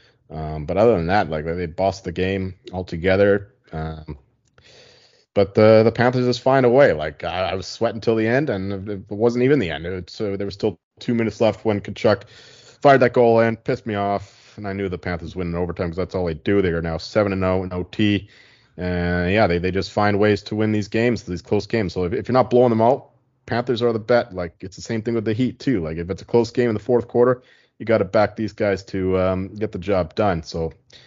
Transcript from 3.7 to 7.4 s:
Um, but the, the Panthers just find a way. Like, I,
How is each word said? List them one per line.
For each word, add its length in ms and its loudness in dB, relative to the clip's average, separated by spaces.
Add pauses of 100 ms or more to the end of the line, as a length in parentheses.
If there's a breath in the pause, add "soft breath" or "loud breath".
Um, 440 -10 (1160 soft breath)
but 200 0
the, 300 8
the 80 4
Panthers 340 2
just 160 -2
find 240 4
a 40 4
way. 240 6
Like, 320 -6
I, 260 -4